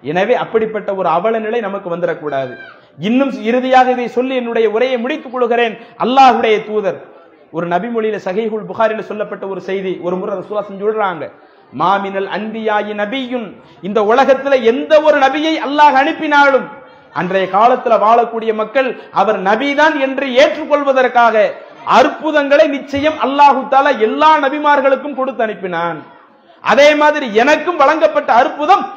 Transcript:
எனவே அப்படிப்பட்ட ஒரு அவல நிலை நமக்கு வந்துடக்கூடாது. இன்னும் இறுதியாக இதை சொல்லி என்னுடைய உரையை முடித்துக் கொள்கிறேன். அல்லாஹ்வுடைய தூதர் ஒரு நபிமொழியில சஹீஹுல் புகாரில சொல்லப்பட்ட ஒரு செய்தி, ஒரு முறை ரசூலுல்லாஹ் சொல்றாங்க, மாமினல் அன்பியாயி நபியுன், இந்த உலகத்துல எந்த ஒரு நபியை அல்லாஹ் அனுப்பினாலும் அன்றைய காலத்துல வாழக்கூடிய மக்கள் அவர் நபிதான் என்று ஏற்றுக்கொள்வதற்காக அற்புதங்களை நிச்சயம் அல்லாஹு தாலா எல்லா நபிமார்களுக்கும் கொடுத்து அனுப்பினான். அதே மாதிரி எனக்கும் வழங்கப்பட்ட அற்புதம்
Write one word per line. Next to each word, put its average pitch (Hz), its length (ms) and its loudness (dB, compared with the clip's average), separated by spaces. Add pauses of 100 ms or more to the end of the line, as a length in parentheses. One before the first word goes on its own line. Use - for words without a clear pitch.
எனவே 185 400 0
அப்படிப்பட்ட 220 460 -4 (100)
ஒரு 175 180 0
அவல 220 300 -2
நிலை 233 200 -4
நமக்கு 190 280 -8
வந்துடக்கூடாது. 151 580 -6 (560)
இன்னும் 254 240 0 (160)
இறுதியாக 254 480 2
இதை 240 100 -4 (100)
சொல்லி 262 240 -2
என்னுடைய 233 360 -2
உரையை 254 260 0
முடித்துக் 262 320 -8
கொள்கிறேன். 233 400 0 (300)
அல்லாஹ்வுடைய 233 520 4 (120)
தூதர் 196 320 -4 (560)
ஒரு 170 100 -4
நபிமொழியில 220 500 -2 (120)
சஹீஹுல் 214 400 -4
புகாரில 214 400 -2
சொல்லப்பட்ட 202 380 -10
ஒரு 185 200 -8
செய்தி, 190 240 -6 (140)
ஒரு 180 100 -2
முறை 196 220 -6
ரசூலுல்லாஹ் 202 480 -8
சொல்றாங்க, 196 400 -2 (480)
மாமினல் 196 600 -2
அன்பியாயி 214 600 -4
நபியுன், 240 520 -6 (340)
இந்த 208 200 -2
உலகத்துல 262 640 2
எந்த 277 380 0
ஒரு 302 180 4
நபியை 302 340 0 (140)
அல்லாஹ் 294 340 4
அனுப்பினாலும் 285 680 2 (460)
அன்றைய 185 400 -2
காலத்துல 240 460 2
வாழக்கூடிய 226 540 2
மக்கள் 220 360 -2 (220)
அவர் 202 300 0
நபிதான் 277 580 0
என்று 269 280 -2
ஏற்றுக்கொள்வதற்காக 262 1080 2 (500)
அற்புதங்களை 285 840 2
நிச்சயம் 277 580 -4
அல்லாஹு 277 360 4 (100)
தாலா 277 280 2
எல்லா 277 400 2
நபிமார்களுக்கும் 285 760 0
கொடுத்து 254 300 -4
அனுப்பினான். 170 540 -6 (640)
அதே 277 320 6
மாதிரி 294 380 2
எனக்கும் 302 440 0
வழங்கப்பட்ட 294 560 2
அற்புதம் 302 500 2 (140)